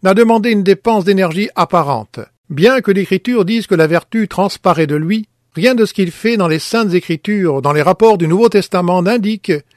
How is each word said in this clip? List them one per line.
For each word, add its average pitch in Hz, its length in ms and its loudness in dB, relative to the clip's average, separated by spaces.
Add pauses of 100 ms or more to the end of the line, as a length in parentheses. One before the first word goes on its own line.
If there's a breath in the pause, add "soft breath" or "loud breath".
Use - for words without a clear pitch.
n'a 190 120 4
demandé 226 380 2
une 202 100 0
dépense 196 420 0
d'énergie 190 500 0
apparente. 143 640 -2 (300)
Bien 214 320 2
que 202 120 0
l'Écriture 190 520 -2
dise 220 220 -2
que 175 80 -2
la 160 120 4
vertu 185 400 -2
transparaît 180 600 -2
de 143 100 -2
lui, 202 320 -4 (260)
rien 233 200 0
de 226 100 2
ce - 100 -4
qu'il 175 180 -2
fait 226 240 -2
dans 190 100 0
les 156 140 -2
Saintes 220 340 -2
Écritures, 170 680 -2
dans 143 120 0
les 151 100 0
rapports 190 360 4
du 165 100 0
Nouveau 208 200 2
Testament, 180 540 0
n'indique 208 500 -2 (240)